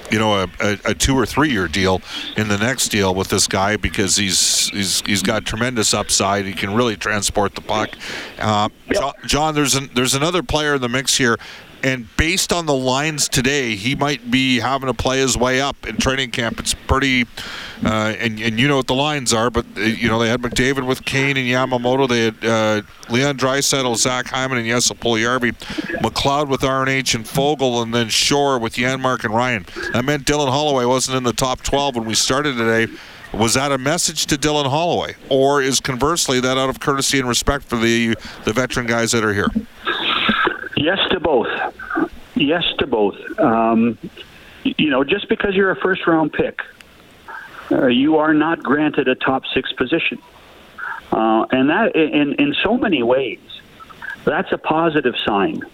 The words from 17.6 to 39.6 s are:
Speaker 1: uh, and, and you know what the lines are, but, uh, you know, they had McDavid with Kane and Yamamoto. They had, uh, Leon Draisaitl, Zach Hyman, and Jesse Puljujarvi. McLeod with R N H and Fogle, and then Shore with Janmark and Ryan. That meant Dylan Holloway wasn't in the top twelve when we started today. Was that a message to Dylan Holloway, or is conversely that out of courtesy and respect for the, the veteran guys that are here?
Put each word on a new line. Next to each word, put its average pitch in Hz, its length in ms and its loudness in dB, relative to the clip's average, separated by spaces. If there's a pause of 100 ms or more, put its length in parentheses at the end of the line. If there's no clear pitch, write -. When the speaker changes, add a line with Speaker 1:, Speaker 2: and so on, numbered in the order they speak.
Speaker 1:
uh, 110 340 0
and, 110 200 -2
and 113 200 -2
you 131 80 4
know 143 100 4
what 131 100 0
the 131 80 0
lines 139 380 0
are, 117 180 2
but, 117 160 -2 (100)
uh, 95 40 -4
you 110 260 0
know, 113 100 2
they 117 100 2
had 123 140 0
McDavid 127 460 0
with 127 180 -2
Kane 135 320 0
and 131 100 -2
Yamamoto. 127 600 2
They 117 160 2
had, 110 180 -4
uh, 110 380 2 (320)
Leon 139 240 2
Draisaitl, 131 600 0
Zach 127 320 0
Hyman, 131 280 -2
and 117 100 -2
Jesse 120 280 0
Puljujarvi. 117 560 0 (500)
McLeod 139 460 0
with 131 160 -2
R 135 200 2
N 131 40 0
H 135 260 0
and 113 140 -6
Fogle, 135 560 0
and 113 100 -6
then 117 160 2
Shore 143 480 2
with 113 180 -4
Janmark 127 480 -2
and 110 120 -2
Ryan. 120 320 0 (260)
That 120 120 0
meant 143 200 -2
Dylan 147 240 2
Holloway 135 360 2
wasn't 127 320 0
in 131 60 -2
the 120 100 0
top 131 280 -2
twelve 139 340 0
when 113 100 -4
we 113 100 -2
started 135 420 0
today. 113 340 2 (400)
Was 107 220 2
that 135 180 2
a 135 60 2
message 156 500 0
to 160 100 0
Dylan 147 340 0
Holloway, 139 440 0 (140)
or 139 320 4
is 131 180 2
conversely 135 600 0
that 131 180 2
out 135 120 0
of 123 100 -4
courtesy 139 400 0
and 127 80 0
respect 135 380 0
for 120 100 -4
the, 113 400 2 (300)
the 110 80 0
veteran 123 340 -2
guys 117 240 2
that 117 120 2
are 107 100 2
here? 98 160 0 (1300)